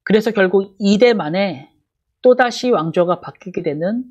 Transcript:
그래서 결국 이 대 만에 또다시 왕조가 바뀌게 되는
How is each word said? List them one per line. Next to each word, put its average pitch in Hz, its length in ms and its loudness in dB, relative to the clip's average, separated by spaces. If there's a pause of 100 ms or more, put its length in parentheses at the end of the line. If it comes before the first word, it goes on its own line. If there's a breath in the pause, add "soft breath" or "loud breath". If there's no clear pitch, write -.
그래서 214 280 0
결국 196 480 0
이 202 200 2
대 240 160 4
만에 165 580 -4 (500)
또다시 247 480 2
왕조가 175 500 0
바뀌게 - 420 -12
되는 175 480 -4